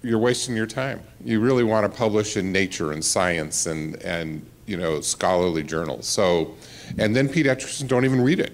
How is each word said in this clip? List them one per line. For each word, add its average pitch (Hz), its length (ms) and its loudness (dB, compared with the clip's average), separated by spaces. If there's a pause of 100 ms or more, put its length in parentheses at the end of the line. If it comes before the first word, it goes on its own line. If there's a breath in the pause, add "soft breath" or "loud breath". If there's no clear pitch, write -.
you're 113 160 0
wasting 123 380 0
your 110 100 -2
time. 131 360 -6 (220)
You 113 160 2
really 123 240 4
want 107 260 4
to - 80 -14
publish 107 400 2
in 92 140 -2
Nature 92 400 0
and 76 120 -6
Science 85 640 0
and, 78 300 -4
and, 82 480 -6 (220)
you 98 100 -6
know, 80 240 0
scholarly 90 640 0
journals. 76 440 -6
So, 87 480 2 (440 loud breath)
and 110 160 2
then 139 140 2
pediatricians 135 600 0
don't 127 160 2
even 131 180 4
read 131 180 2
it. - 140 -2